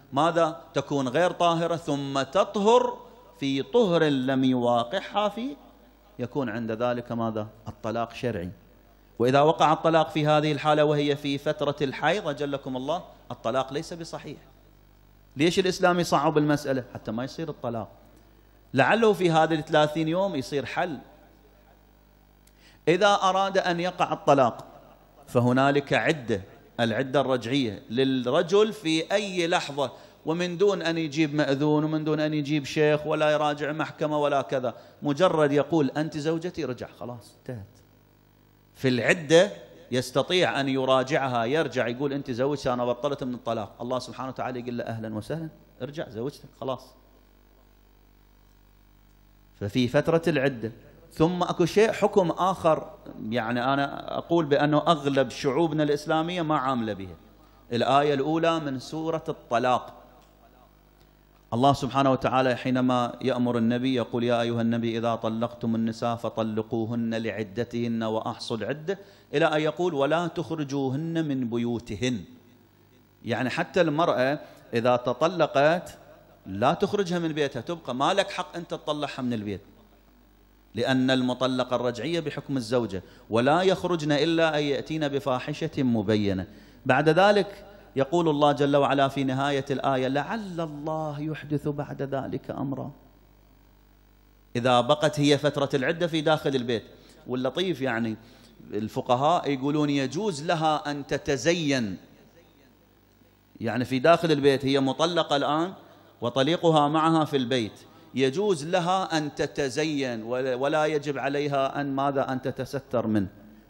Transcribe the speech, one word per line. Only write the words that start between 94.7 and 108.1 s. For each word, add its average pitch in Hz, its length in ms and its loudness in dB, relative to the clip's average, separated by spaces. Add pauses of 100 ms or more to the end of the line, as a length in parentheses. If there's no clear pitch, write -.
بقت 147 400 2
هي 143 180 4
فترة 139 360 0
العدة 165 320 -2
في 160 140 -2
داخل 151 360 0
البيت. 117 260 -2 (440)
واللطيف، 131 540 -4
يعني، 113 360 -2 (560)
الفقهاء 127 800 0
يقولون 147 400 0
يجوز 143 540 -2
لها 156 460 0
أن 143 160 -8
تتزين، 139 920 0 (1600)
يعني، 110 240 -2
في 131 140 -2
داخل 165 340 4
البيت، 135 320 4
هي 135 160 2
مطلقة 151 560 0
الآن 151 360 0 (480)
وطليقها 147 680 4
معها 160 360 4
في 147 120 0
البيت، 120 360 -2 (420)